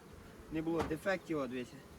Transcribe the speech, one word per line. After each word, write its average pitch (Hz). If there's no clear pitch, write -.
не 160
було 165
дефектів, 160
от 131
дивіться. 127